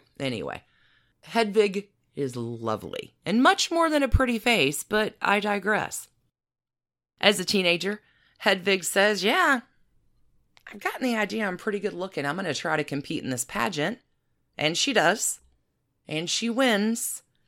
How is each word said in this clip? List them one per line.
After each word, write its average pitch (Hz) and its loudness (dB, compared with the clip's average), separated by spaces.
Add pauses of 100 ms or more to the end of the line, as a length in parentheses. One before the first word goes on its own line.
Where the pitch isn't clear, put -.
(200)
Anyway, 110 -6 (640)
Hedvig 208 2 (260)
is 131 -4
lovely 113 -6 (140)
and 233 2
much 381 4
more 330 2
than 294 2
a 269 0
pretty 240 2
face, 165 2
but 214 -2
I 208 2
digress. 202 -2 (1120)
As 190 4
a 180 -4
teenager, 185 0 (420)
Hedvig 190 2
says, 202 2
"Yeah, 285 2 (1120)
I've 202 -16
gotten - -6
the 240 2
idea 208 -2
I'm 180 -4
pretty 208 -4
good 196 -4
looking. 175 -6
I'm 147 -2
gonna 180 -2
try 156 -2
to 151 0
compete 143 -6
in 113 -6
this 123 -4
pageant." 185 -2 (580)
And 151 0
she 277 0
does. 190 2 (680)
And 160 -6
she 226 -2
wins. 226 0 (260)